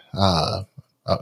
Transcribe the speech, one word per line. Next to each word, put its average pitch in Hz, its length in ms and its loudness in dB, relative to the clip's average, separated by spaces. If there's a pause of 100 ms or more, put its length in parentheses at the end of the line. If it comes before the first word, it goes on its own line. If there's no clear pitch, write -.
(120)
uh, 92 520 0 (420)
uh, - 160 2